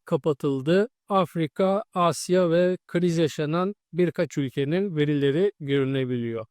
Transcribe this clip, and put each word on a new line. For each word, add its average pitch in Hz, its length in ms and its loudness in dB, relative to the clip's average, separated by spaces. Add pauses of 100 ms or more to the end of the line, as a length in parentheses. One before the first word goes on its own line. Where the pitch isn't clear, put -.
kapatıldı. 151 840 0 (200)
Afrika, 190 760 0 (100)
Asya 180 580 0
ve 180 260 2 (100)
kriz 170 300 0
yaşanan 165 560 -2 (200)
birkaç 165 440 -2
ülkenin 151 580 -2
verileri 147 640 2
görünebiliyor. 131 920 -2